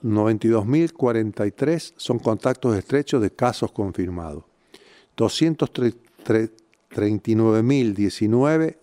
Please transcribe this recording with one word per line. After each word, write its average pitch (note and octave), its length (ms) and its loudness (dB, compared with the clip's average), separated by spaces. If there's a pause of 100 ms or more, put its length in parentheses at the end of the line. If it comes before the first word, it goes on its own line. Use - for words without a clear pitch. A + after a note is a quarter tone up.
noventa G#2+ 440 2
y - 40 4
dos G#2+ 140 2
mil D#3+ 280 0
cuarenta A2 540 -2
y G2 40 -4
tres D#3 460 -4
son A#2+ 220 -4
contactos A2+ 580 -2
estrechos C3+ 440 -2
de G2+ 100 0
casos B2 400 -2
confirmados. F2 720 -6 (760)
Doscientos D#3 560 0
tre-, A#2+ 220 -2 (280)
tre-, A2 280 0 (360)
treinta G#2+ 440 -2
y A2 40 4
nueve A2 280 4
mil A#2+ 320 2
diecinueve B2+ 880 0